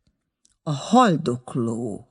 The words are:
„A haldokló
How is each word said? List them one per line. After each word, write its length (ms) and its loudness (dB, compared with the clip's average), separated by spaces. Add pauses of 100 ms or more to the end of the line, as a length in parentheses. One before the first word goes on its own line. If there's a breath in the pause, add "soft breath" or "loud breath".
(640)
„A 80 -4
haldokló 1400 0